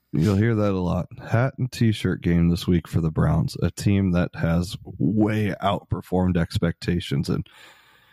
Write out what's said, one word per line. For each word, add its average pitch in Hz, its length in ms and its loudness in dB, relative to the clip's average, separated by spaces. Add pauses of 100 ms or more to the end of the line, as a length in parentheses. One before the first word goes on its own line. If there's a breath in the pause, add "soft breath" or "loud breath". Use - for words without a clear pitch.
(120)
You'll 104 240 2
hear 113 180 2
that 104 180 0
a 95 60 -2
lot. 90 280 -2 (240)
Hat 123 260 0
and - 160 -4
t-shirt 104 480 0
game 85 300 2
this 85 160 -2
week 90 200 2
for - 140 -2
the 80 100 0
Browns, 80 520 0
a 87 80 2
team 98 420 2
that 87 220 0
has 85 420 -2 (220)
way 107 640 0
outperformed 90 760 0
expectations. 85 920 -2
And - 180 -2 (640 loud breath)